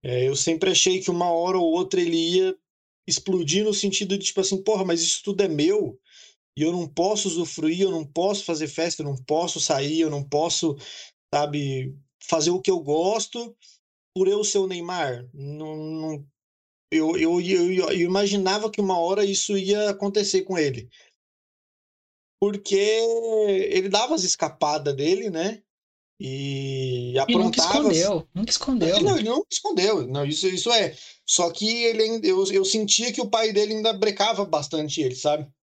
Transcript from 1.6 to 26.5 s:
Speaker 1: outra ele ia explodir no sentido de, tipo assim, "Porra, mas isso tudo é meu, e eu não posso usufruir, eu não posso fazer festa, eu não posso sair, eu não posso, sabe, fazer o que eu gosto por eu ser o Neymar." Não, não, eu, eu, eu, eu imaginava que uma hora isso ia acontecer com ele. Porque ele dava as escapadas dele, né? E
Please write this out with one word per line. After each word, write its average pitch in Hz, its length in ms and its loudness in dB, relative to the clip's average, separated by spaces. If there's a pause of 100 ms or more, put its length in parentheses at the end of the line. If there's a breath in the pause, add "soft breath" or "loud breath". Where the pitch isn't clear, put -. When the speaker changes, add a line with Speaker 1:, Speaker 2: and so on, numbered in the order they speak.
Speaker 1:
outra 185 300 0
ele 170 160 0
ia 185 400 2 (520)
explodir 185 560 0
no 214 100 2
sentido 196 440 -2
de, 196 60 -8
tipo - 160 -2
assim, 190 220 -2
"Porra, 202 220 0
mas 170 180 0
isso - 200 -2
tudo 202 200 0
é 196 60 4
meu, 160 500 0 (600 loud breath)
e 143 40 -2
eu 160 100 2
não 175 160 -4
posso 196 400 0
usufruir, 165 540 -2
eu 190 80 2
não 165 160 -4
posso 190 380 -2
fazer 160 240 -4
festa, 165 340 -4
eu 147 40 -6
não 139 100 -4
posso 156 440 -2
sair, 147 400 0
eu 156 100 2
não 143 140 -6
posso, 156 520 0 (560 loud breath)
sabe, 143 600 -2 (340)
fazer 160 220 2
o 180 100 0
que 190 100 2
eu 180 100 0
gosto 196 720 -2 (600 soft breath)
por 185 140 2
eu 208 140 2
ser 208 160 0
o 190 80 2
Neymar." 170 680 -4
Não, 151 440 -10
não, 156 500 -8 (680)
eu, 160 240 2
eu, 170 240 2
eu, 175 320 2
eu 185 280 0
imaginava 196 680 0
que 214 100 -4
uma 190 180 2
hora 190 260 2
isso 196 320 0
ia 202 340 2
acontecer 202 520 0
com 185 160 -2
ele. 131 300 -2 (1500 soft breath)
Porque 202 360 0
ele 214 1120 2
dava 226 260 2
as 311 80 0
escapadas 151 720 -2
dele, 185 360 0
né? 185 320 -4 (580)
E 131 920 -4 (160)